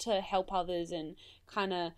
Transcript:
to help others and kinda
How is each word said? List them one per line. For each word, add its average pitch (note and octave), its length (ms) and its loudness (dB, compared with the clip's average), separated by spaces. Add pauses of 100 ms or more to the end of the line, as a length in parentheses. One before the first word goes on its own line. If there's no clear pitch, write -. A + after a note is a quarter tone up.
to G3+ 140 4
help F#3+ 320 0
others F3 400 0
and D#3+ 240 -6 (360)
kinda F3+ 440 0